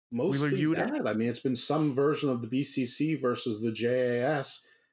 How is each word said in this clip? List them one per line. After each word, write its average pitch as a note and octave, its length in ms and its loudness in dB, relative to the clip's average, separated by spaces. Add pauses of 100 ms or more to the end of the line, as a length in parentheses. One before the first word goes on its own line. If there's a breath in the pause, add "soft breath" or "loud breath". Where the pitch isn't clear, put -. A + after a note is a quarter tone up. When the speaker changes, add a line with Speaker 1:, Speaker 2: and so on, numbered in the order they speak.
(120)
Speaker 1:
mostly C#3 380 0
Speaker 2:
Wheeler D3+ 260 2
Yuta. B3+ 160 0
Speaker 1:
bad. C#4 140 -2
I G#2+ 80 0
mean, A2+ 160 0
it's A#2 100 -4
been B2+ 160 0
some D3 380 0
version D3 340 2
of B2 140 0
the A2+ 60 -8
B B2+ 140 0
C C#3 220 -2
C D3+ 300 0
versus B2 480 -2
the A#2 100 0
J A#2+ 460 0
A B2 100 0
S D3 340 -2 (300 soft breath)